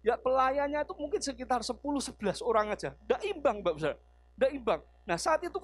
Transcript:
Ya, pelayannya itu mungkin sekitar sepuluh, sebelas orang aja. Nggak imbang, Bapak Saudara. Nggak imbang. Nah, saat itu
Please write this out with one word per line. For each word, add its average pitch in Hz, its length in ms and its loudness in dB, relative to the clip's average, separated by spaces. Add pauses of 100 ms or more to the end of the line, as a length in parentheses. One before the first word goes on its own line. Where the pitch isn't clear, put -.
Ya, 226 100 4
pelayannya 269 680 2
itu 370 100 -12
mungkin 302 220 -4
sekitar 247 480 -2
sepuluh, 285 320 -4
sebelas - 420 -4
orang 214 320 2
aja. 160 220 -6 (160)
Nggak - 180 2
imbang, 285 320 0
Bapak 170 220 0
Saudara. 143 160 0 (420)
Nggak 269 160 4
imbang. 220 260 0 (220)
Nah, 175 160 0
saat 320 240 2
itu 349 200 -6